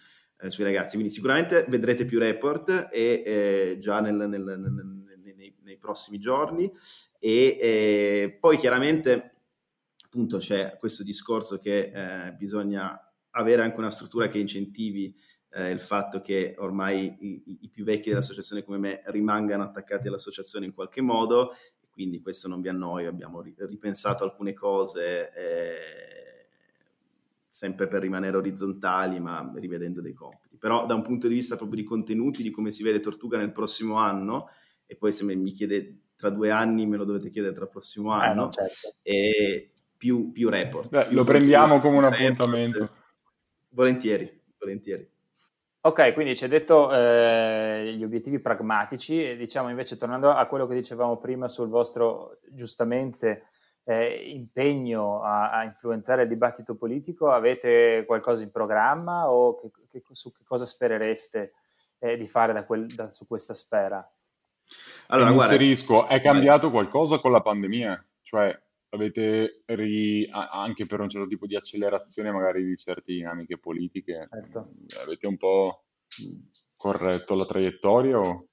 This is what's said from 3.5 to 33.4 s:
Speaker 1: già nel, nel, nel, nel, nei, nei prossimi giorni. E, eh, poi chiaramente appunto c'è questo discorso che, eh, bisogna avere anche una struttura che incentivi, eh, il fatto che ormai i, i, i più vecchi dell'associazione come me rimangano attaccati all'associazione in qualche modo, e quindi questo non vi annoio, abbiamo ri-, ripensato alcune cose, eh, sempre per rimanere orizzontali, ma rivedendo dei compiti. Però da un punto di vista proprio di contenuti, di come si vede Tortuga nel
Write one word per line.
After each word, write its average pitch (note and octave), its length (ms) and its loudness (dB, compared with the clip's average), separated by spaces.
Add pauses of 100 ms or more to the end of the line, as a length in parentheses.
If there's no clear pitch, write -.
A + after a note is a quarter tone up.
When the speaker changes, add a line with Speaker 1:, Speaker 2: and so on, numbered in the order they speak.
Speaker 1:
già G2+ 220 -2
nel, G#2+ 160 -2
nel, G#2 120 -2
nel, F#2+ 320 -8
nel, F#2+ 760 -10
nei, G2 260 -20
nei G2 160 -20
prossimi G#2 400 -10
giorni. D3+ 520 -2 (480)
E, A#2+ 400 4
eh, G#2 800 2
poi D#3+ 200 6
chiaramente C3 760 2 (680)
appunto A#2 320 -4
c'è G2 420 -4
questo G#2+ 240 -6
discorso G2+ 560 -6
che, G2+ 360 -2
eh, F#2 400 -10
bisogna G2+ 760 -6 (200)
avere A#2 320 4
anche A2+ 160 -4
una A2+ 120 -4
struttura - 380 -4
che G#2+ 100 -4
incentivi, G2+ 800 -8 (360)
eh, F#2 180 -6
il F2+ 100 -6
fatto G2+ 400 -6
che F#2+ 380 -4
ormai F#2+ 640 -4
i, G2 260 -12
i, F#2+ 160 -18
i G#2 80 -20
più G#2+ 140 -14
vecchi G#2+ 260 -2
dell'associazione G2+ 520 -4
come G2+ 160 -8
me G2 280 -6
rimangano G#2 560 -2
attaccati G2 460 -8
all'associazione G2 580 -10
in F#2+ 80 -12
qualche F#2+ 260 -10
modo, A#2+ 520 2
e - 380 -20
quindi F2+ 300 -10
questo F#2+ 280 -10
non F2+ 120 -8
vi F2+ 80 -8
annoio, F2+ 400 -8
abbiamo E2+ 320 -14
ri-, E2+ 180 -18
ripensato G2+ 640 -4
alcune G2 300 -6
cose, F#2+ 800 -4
eh, E2 1160 -10 (1000)
sempre F#2+ 400 -6
per G2 120 -2
rimanere F#2+ 360 -4
orizzontali, F#2+ 840 -2
ma E2+ 380 -8
rivedendo F2 440 -8
dei E2+ 140 -12
compiti. - 420 -20
Però A#2 300 0
da A#2 80 0
un A2 80 0
punto A#2+ 240 -4
di A#2 80 2
vista A#2 220 -2
proprio A2 240 -8
di G#2+ 40 -8
contenuti, A2+ 580 -4
di A2 80 -6
come G#2+ 200 -6
si G#2 120 -8
vede G#2+ 180 0
Tortuga A2 360 -8
nel G#2 160 -4